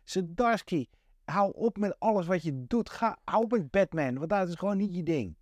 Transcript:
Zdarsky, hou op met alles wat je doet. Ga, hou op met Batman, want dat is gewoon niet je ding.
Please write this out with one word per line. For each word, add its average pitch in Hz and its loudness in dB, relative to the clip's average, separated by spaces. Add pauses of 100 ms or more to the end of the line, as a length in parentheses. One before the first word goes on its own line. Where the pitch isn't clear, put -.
Zdarsky, 185 0 (380)
hou 190 0
op 214 -2
met 202 -2
alles 202 2
wat 175 2
je 135 -4
doet. 226 0
Ga, - -2
hou 220 2
op 220 -2
met 190 0
Batman, 160 2
want 156 -6
dat 196 2
is 170 -6
gewoon 196 -2
niet 196 -2
je 180 -4
ding. 131 -2